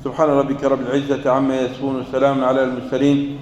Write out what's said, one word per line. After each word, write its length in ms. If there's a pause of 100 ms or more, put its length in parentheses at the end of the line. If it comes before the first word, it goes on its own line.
سبحان 240
ربك 360
رب 160
العزة 500
عما 300
يصفون، 400
وسلام 440
على 200
المرسلين 760